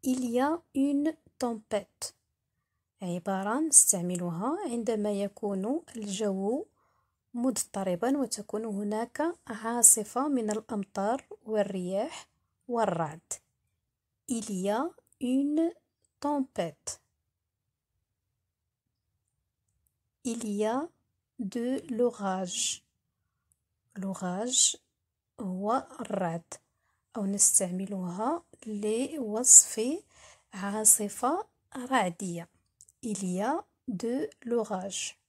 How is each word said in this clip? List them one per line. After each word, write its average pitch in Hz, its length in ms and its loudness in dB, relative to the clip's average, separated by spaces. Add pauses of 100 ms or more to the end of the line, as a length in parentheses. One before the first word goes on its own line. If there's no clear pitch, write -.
Il 254 220 0
y 240 160 0
a 311 220 0 (140)
une 285 360 2 (260)
tempête. 220 760 -4 (880)
عبارة 190 580 -2
نستعملها 180 960 2 (120)
عندما 214 420 -2
يكون 202 720 -2 (140)
الجو 208 720 -2 (680)
مضطربا 233 840 0
وتكون 220 460 -4
هناك 214 580 -2 (240)
عاصفة 226 840 4
من 240 220 0
الأمطار 214 760 -4 (200)
والرياح 196 840 -2 (400)
والرعد. 170 640 -2 (1000)
Il 226 200 -4
y 190 180 -2
a 254 220 0 (300)
une 285 520 2 (480)
tempête. 269 800 -4 (3250)
Il 233 220 -6
y 208 180 -2
a 262 240 0 (500)
de 240 520 -2
l'orage. 196 920 -2 (1160)
L'orage 190 800 0 (640)
هو 208 460 -2 (140)
الرعد، 170 540 -4 (640)
أو 208 100 -2
نستعملها 196 1160 0 (240)
لوصف 226 1400 4 (500)
عاصفة 214 920 2 (300)
رعدية. 190 720 -2 (580)
Il 196 180 -4
y 180 160 -2
a 254 240 -2 (240)
de 240 420 -2 (120)
l'orage. 214 760 -4 (100)